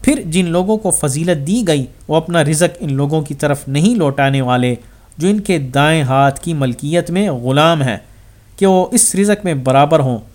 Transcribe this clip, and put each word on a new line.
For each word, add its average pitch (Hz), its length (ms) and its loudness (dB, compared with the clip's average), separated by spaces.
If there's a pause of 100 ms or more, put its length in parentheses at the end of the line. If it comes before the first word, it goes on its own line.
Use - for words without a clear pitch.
پھر 294 240 0
جن 175 240 0
لوگوں 185 260 0
کو 208 140 -2
فضیلت 151 560 -2
دی 214 200 0
گئی 147 200 0 (220)
وہ 151 80 0
اپنا 160 280 0
رزق 156 360 0
ان 143 120 -4
لوگوں 143 300 -2
کی 147 120 -8
طرف 143 340 -4
نہیں 160 280 2
لوٹانے 139 440 0
والے 123 340 0 (440)
جو 160 100 0
ان 208 120 0
کے 196 180 -2
دائیں 143 440 0
ہاتھ 135 380 2
کی 165 140 -6
ملکیت 147 560 -2
میں 190 200 0
غلام 143 520 2
ہیں 120 140 -2 (600)
کہ 196 100 0
وہ 185 260 4
اس - 220 0
رزق 202 300 0
میں 175 100 -2
برابر 139 460 2
ہوں۔ 127 180 0 (160)